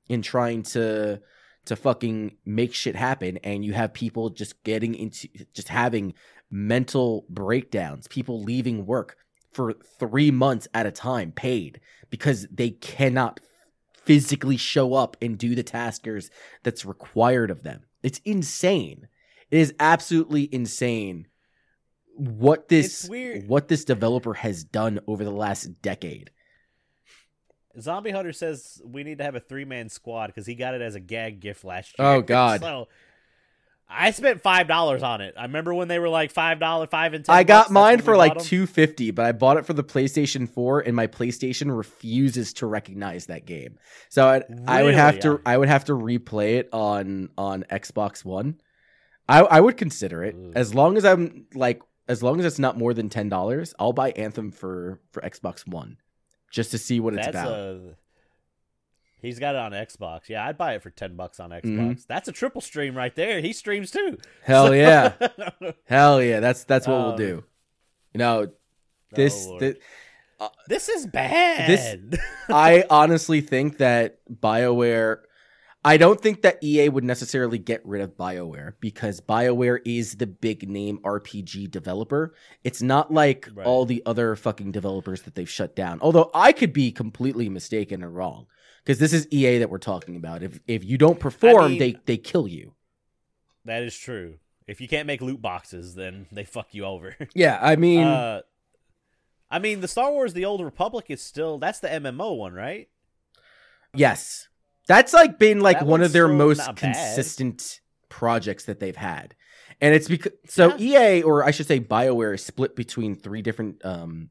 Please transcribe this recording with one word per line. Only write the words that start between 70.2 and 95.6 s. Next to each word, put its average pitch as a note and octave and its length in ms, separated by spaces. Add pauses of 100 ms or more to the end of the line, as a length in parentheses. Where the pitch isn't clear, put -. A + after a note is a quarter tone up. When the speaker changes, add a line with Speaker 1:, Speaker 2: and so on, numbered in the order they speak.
Speaker 1:
uh, G#2+ 80 (220)
Speaker 2:
This - 180
is F4+ 180
bad. C#4+ 640 (420)
Speaker 1:
this, F3+ 100 (140)
Speaker 2:
<laughs> - 140
Speaker 1:
I E3 400
honestly D#3 520
think C#3+ 380
that A#2+ 400 (120)
BioWare, A#2 920 (600)
I D3+ 140
don't F3+ 220
think G#3+ 220
that F3+ 220
E D3 180
A D3 80
would C3 160
necessarily B2 520
get A2 280
rid G2+ 160
of F#2+ 160
BioWare F2+ 640
because G#2 400
BioWare B2 640
is A#2 320
the A2+ 100
big G2+ 420
name G2+ 340
R G2+ 180
P G#2 200
G G2 240
developer. G#2 680 (300)
It's - 180
not C3+ 300
like D3 420
Speaker 2:
Right. G2 120
Speaker 1:
all B2+ 200
the A#2 200
other A2+ 300
fucking G2+ 380
developers F#2+ 500
that - 120
they've F2+ 140
shut - 280
down. F2 240
Although E3 320
I G3 180
could G#3 220
be C3 180
completely A#2 560
mistaken F#2+ 560
and E2+ 100
wrong, F2+ 340 (380)
'cause C#3 140
this D3+ 140
is D#3 180
E C#3 140
A B2 140
that A#2 100
we're F#2+ 80
talking F2 400
about. E2 260
If, F2+ 240
if A2+ 160
you A2+ 140
don't E3 240
perform, A3+ 420
Speaker 2:
I D3+ 60
mean, C3 100
Speaker 1:
they, B2+ 160 (100)
they A#2+ 120
kill B2+ 320
you. E2 240 (880)
Speaker 2:
That A2+ 200
is A#2 140
true. F2 420 (260)
If G#2 160
you B2 80
can't D3+ 180
make C#3 140
loot C3 200
boxes, F2+ 540